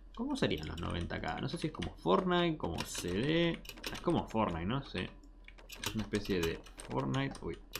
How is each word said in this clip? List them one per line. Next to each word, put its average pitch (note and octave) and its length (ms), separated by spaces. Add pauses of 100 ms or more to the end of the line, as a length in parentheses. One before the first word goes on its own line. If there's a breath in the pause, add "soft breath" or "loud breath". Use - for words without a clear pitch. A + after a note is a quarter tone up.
(140)
¿Cómo C#4 220
serían F2 320
los D#2+ 100
noventa F2 440
K? D#2+ 180
No - 80
sé - 80
si D#3+ 120
es D3+ 40
como - 240
Fortnite, F3 600
como E3+ 220
C - 300
D. D#3+ 520 (300)
Es - 100
como D3+ 260
Fortnite, F2+ 380
no C3 160
sé. F2+ 260 (760)
Es - 100
una G#2+ 100
especie G2+ 360
de E2 200 (300)
Fortnite. C3+ 500
Uy, - 180 (220)